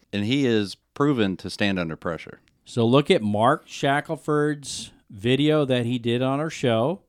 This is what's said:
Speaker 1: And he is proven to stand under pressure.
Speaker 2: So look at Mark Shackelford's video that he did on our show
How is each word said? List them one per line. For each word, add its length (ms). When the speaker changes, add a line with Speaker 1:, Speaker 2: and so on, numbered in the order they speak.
Speaker 1:
And 140
he 200
is 300
proven 420
to 120
stand 300
under 160
pressure. 460
Speaker 2:
So 200
look 240
at 120
Mark 480
Shackelford's 1200
video 540
that 220
he 120
did 240
on 200
our 80
show 600